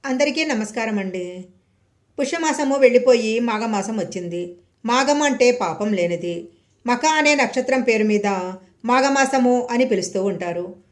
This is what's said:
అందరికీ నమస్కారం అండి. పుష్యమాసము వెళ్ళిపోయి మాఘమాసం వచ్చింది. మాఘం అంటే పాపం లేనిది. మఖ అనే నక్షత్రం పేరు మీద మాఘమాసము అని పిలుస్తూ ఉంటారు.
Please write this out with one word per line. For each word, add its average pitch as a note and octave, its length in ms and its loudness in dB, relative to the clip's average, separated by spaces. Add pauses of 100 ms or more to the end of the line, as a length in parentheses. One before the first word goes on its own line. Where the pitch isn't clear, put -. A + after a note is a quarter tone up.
అందరికీ C#4+ 400 0
నమస్కారం A3 540 -2
అండి. F#3 460 -6 (760)
పుష్యమాసము C#4+ 560 0
వెళ్ళిపోయి A#3+ 640 4
మాఘమాసం A3 560 -2
వచ్చింది. F3 580 -8 (320)
మాఘం C4+ 360 2
అంటే B3 280 4
పాపం G#3 420 -2
లేనిది. F3 560 -2 (380)
మఖ B3 140 0 (120)
అనే D4+ 220 4
నక్షత్రం C4 460 0
పేరు A3 240 2
మీద G#3 220 2 (580)
మాఘమాసము B3+ 840 2
అని B3 140 2
పిలుస్తూ F#3+ 400 -2
ఉంటారు. F3 500 -4 (180)